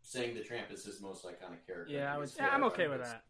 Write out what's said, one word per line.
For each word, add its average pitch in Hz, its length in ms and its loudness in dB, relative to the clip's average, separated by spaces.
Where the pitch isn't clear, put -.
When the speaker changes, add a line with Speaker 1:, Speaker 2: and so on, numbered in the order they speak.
Speaker 1:
saying 120 320 -2
the 107 100 -4
tramp 113 260 -4
is 101 140 -8
his 98 160 -8
most 95 240 -8
iconic 90 420 -10
character 92 220 -6
Speaker 2:
Yeah, 143 260 0
I 147 40 0
would 143 60 0
Speaker 1:
is 139 100 -6
Speaker 2:
say 277 100 0
Speaker 3:
Yeah, 269 60 6
I'm 277 100 6
Speaker 1:
fair. 220 100 8
Speaker 3:
okay 131 180 4
with 123 140 0
that. 117 280 -6